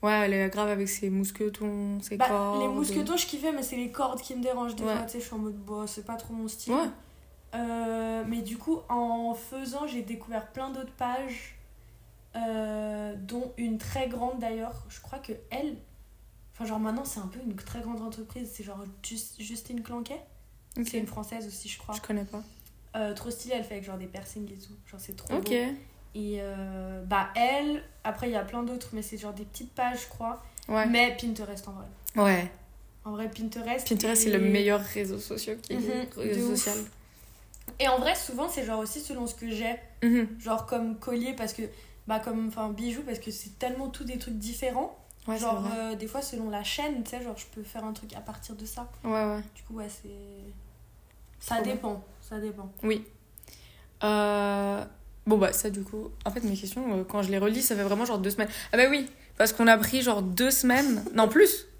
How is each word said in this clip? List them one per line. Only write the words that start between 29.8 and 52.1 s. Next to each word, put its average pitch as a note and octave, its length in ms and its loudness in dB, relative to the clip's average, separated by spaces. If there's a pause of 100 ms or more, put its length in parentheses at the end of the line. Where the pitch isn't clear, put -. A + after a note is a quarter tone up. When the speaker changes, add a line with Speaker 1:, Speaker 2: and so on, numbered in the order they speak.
Speaker 2:
je - 60 -12
crois. A#3 340 -6 (260)
Speaker 1:
Ouais. A3 180 4
Speaker 2:
Mais A#3+ 340 6
Pinterest, G#3+ 480 -4
en G3 40 -10
vrai. G3 140 -12 (380)
Speaker 1:
Ouais. F3+ 260 6 (540)
Speaker 2:
En G#3+ 80 -6
vrai, A3 180 -4
Pinterest, A3+ 580 -4
Speaker 1:
Pinterest, A3 340 4
Speaker 2:
et A3 80 6
Speaker 1:
c'est G#3 80 6
le G3 60 6
meilleur G3+ 360 6
réseau G3+ 380 -4
social A3 420 -6
qui - 140 -6
Speaker 2:
Mhm, B3 80 0
Speaker 1:
est, B3 340 -2
réseau G#3+ 320 0
Speaker 2:
de G#3+ 40 4
ouf. G3+ 100 4
Speaker 1:
social. G#3 160 0 (1040)
Speaker 2:
Et C4+ 80 6
en B3+ 100 6
vrai, C#4+ 160 4
souvent, C#4 340 -4
c'est C#4 160 -2
genre A3 160 -2
aussi A3 200 -4
selon B3 260 -4
ce A3 80 -6
que A#3 160 -8
j'ai. A3+ 260 -2 (260)
Speaker 1:
Mhm. A#3 260 6 (120)
Speaker 2:
Genre A3 260 -2
comme A3+ 320 0
collier, B3 380 -2
parce G#3+ 160 -4
que, A3+ 100 -6 (440)
bah, A3 140 2
comme, A3+ 280 -2
enfin, G#3+ 220 -4
bijoux, A#3 320 -4
parce B3 160 -4
que - 120 -8
c'est - 280 -10
tellement B3+ 300 -2
tous B3+ 160 -8
des B3 140 -6
trucs A3+ 200 -6
différents. A#3+ 580 -2 (300)
Speaker 1:
Ouais, A3 100 0
c'est A3 60 -2
Speaker 2:
Genre, A3+ 180 2
Speaker 1:
vrai. G#3+ 180 -2
Speaker 2:
euh, A3 160 -4
des G#3+ 120 -8
fois, C#4 160 -6
selon A3+ 280 -6
la G#3 140 -4
chaîne, D4 400 -2
tu - 60 -10
sais, B3 120 -6
genre, A#3 140 -6
je - 100 -14
peux - 160 -12
faire A3 220 -10
un A3 80 -4
truc G#3+ 220 -12
à - 60 -10
partir G#3+ 360 -12
de G#3 80 -10
ça. A#3+ 260 -10 (140)
Speaker 1:
Ouais, A#3 60 0
ouais. G#3+ 320 2 (120)
Speaker 2:
Du - 80 -18
coup, A3+ 120 -12
ouais, G#3+ 140 -8
c'est, - 200 -14 (1300)
ça - 180 -2
Speaker 1:
Trop A3+ 80 2
bien. B3+ 100 0
Speaker 2:
dépend, G#3 300 -4 (180)